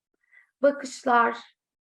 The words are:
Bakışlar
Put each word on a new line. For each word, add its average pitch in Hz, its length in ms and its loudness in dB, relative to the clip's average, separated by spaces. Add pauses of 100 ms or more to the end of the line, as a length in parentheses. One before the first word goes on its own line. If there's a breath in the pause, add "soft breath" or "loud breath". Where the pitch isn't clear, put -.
(640 soft breath)
Bakışlar 254 760 0 (420)